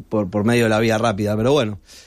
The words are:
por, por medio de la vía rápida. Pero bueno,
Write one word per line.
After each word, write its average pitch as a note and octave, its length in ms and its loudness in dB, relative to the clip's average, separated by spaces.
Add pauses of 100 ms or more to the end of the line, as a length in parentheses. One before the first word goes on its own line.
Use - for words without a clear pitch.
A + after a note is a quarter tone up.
por, G#2 220 -2
por G#2 140 -2
medio A#2+ 180 2
de A2 80 2
la G#2+ 80 2
vía A2+ 180 0
rápida. G#2+ 400 -2
Pero A#2 160 0
bueno, G#2+ 260 0 (280)